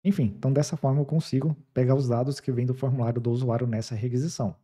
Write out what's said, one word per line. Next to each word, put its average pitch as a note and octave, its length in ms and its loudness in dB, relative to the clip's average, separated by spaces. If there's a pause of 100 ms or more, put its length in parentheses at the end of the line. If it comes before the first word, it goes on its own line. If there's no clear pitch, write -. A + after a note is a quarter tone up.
Enfim, D3+ 320 2
então C3+ 160 0
dessa D3 240 2
forma C#3 240 2
eu C#3+ 60 0
consigo D3+ 480 0 (220)
pegar B2+ 180 4
os C3+ 140 2
dados B2+ 320 0
que - 120 -4
vêm A#2+ 140 0
do B2+ 80 0
formulário B2 480 0
do A#2+ 80 -2
usuário A#2+ 380 0
nessa A2+ 260 -4
requisição. B2 720 -4